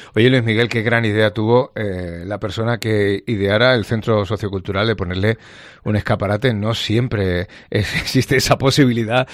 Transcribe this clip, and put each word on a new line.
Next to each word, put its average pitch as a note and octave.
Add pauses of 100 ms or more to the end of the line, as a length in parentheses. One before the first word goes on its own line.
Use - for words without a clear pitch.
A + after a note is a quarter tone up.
(160)
Oye, A2
Luis B2+
Miguel, A2+
qué A#2
gran A#2
idea G#2+
tuvo, A#2
eh, F2+
la G2+
persona A2+
que G#2
ideara G#2+
el A2
centro G#2+
sociocultural G2
de A2
ponerle F#2+ (460)
un G#2
escaparate. G#2
No G#2+
siempre G#2 (240)
es, -
<laughs> -
existe -
esa -
posibilidad. B2